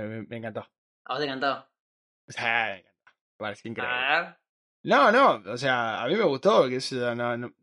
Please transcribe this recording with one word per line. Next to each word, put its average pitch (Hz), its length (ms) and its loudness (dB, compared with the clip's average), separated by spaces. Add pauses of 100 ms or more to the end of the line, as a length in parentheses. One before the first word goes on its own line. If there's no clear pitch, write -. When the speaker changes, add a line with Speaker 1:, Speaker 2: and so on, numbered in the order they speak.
Speaker 1:
me, 110 200 -10
me 117 140 -12
encantó. 110 300 -12 (380)
Speaker 2:
¿A 127 80 -8
vos 135 60 -6
te 151 60 -4
encantó? 135 420 -4 (600)
Speaker 1:
Sí, - 140 -12
me 113 380 0
encantó. - 120 -20 (140)
Me - 320 -20
pareció 107 340 -10
increíble. 123 240 -6
Speaker 2:
A 139 260 0
ver. 180 140 -10 (480)
Speaker 1:
No, 226 280 6
no, 147 400 4
o 123 60 -6
sea, 117 460 0
a 123 40 -2
mí 170 80 0
me 220 100 2
gustó, 151 440 4
qué 127 100 -2
sé 131 180 -6
yo, 120 180 -2
no, 120 220 -2
no, 120 260 -10